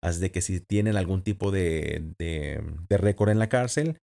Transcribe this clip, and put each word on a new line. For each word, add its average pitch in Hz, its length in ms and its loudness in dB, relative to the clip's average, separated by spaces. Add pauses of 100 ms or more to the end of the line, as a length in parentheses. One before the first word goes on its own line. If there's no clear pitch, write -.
Así 85 200 -2
de 92 100 0
que 92 100 -4
si 95 200 -2
tienen 104 360 0
algún 95 260 0
tipo 101 280 -2
de, 80 680 -2
de, 73 460 -4 (260)
de 101 80 4
récord 101 340 4
en 110 100 4
la 110 80 0
cárcel 147 580 0